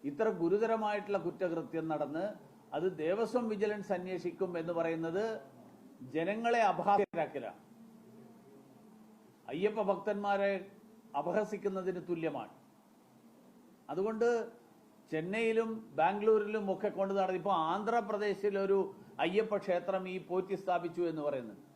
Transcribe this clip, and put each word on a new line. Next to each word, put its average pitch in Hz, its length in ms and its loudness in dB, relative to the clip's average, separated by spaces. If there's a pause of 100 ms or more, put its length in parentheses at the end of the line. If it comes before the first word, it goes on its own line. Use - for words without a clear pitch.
ഇത്ര 214 180 0 (140)
ഗുരുതരമായിട്ടുള്ള 208 800 2
കുറ്റകൃത്യം 165 680 -2
നടന്ന് 151 320 -2 (520)
അത് 165 80 0 (160)
ദേവസ്വം 220 500 0
വിജിലൻസ് 208 440 -2
അന്വേഷിക്കും 180 640 -4
എന്ന് 170 180 -4
പറയുന്നത് 165 460 0 (880)
ജനങ്ങളെ 226 480 2 (100)
അപഹാസ്യരാക്കലാണ്, 165 880 0 (1900)
അയ്യപ്പ 208 380 2
ഭക്തന്മാരെ 202 640 2 (680)
അപഹസിക്കുന്നതിന് 190 920 -2
തുല്യമാണ്. 151 440 -4 (1400)
അതുകൊണ്ട് 214 360 0 (840)
ചെന്നൈയിലും 220 560 2 (300)
ബാംഗ്ലൂരിലും 208 680 4 (100)
ഒക്കെ 208 240 -2
കൊണ്ട് 196 200 2
നടന്ന്, 185 220 2
ഇപ്പൊ 190 120 2 (200)
ആന്ധ്രാപ്രദേശിലൊരു 202 1080 0 (460)
അയ്യപ്പ 202 280 2 (120)
ക്ഷേത്രം 185 380 0 (120)
ഈ - 20 -4 (120)
പോറ്റി 185 340 0
സ്ഥാപിച്ചു 175 480 0
എന്ന് 156 160 -4
പറയുന്നുണ്ട്. 120 380 -6 (100)